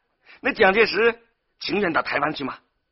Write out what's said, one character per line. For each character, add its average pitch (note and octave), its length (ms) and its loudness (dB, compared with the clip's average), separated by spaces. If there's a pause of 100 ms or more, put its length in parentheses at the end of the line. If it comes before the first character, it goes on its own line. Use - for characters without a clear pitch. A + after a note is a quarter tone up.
(400)
那 B3+ 120 -2
蒋 F#3+ 220 4
介 A3 120 4
石 A3 360 0 (380)
情 F3 200 -4
愿 F#3 120 -2
到 C3+ 100 0
台 B2 160 -4
湾 D3 160 -2
去 C#3+ 100 -10
吗？ B2 140 -10 (340)